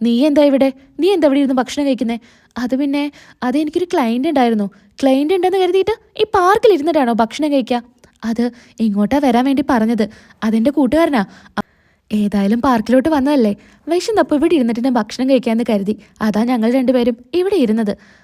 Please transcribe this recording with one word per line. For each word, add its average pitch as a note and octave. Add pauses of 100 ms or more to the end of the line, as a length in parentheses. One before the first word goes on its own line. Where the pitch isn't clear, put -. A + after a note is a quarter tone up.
നീ A#3
എന്താ D4+
ഇവിടെ? C4+ (300)
നീ E4
എന്താ F4+
ഇവിടെ C4+
ഇരുന്ന് C#4
ഭക്ഷണം C4
കഴിക്കുന്നേ?" A#3+ (400)
"അത് A#3+
പിന്നെ, C#4+ (400)
അത് B3+
എനിക്കൊരു D#4+
ക്ലയന്റ് C4+
ഉണ്ടായിരുന്നു." A#3 (320)
"ക്ലയന്റ് C#4
ഉണ്ടെന്ന് F#4
കരുതിയിട്ട് F#4 (240)
ഈ G#4+
പാർക്കിൽ G#4
ഇരുന്നിട്ടാണോ C#4+
ഭക്ഷണം A#3
കഴിക്കാ?" B3 (440)
"അത് A#3 (360)
ഇങ്ങോട്ടാ G#3
വരാൻ B3+
വേണ്ടി C#4
പറഞ്ഞത്. A3 (400)
അതെന്റെ A3+
കൂട്ടുകാരനാ. D4 (240)
അ-, - (440)
ഏതായാലും G#3
പാർക്കിലോട്ട് B3
വന്നതല്ലേ, C#4 (340)
വിശന്നപ്പോ F4
ഇവിടെ D#4+
ഇരുന്നിട്ട് A#3
ഞാൻ B3+
ഭക്ഷണം A#3+
കഴിക്കാന്ന് A#3
കരുതി. G#3+ (280)
അതാ G#3+
ഞങ്ങൾ A#3
രണ്ടുപേരും B3 (180)
ഇവിടെ F#4
ഇരുന്നത്." A3 (320)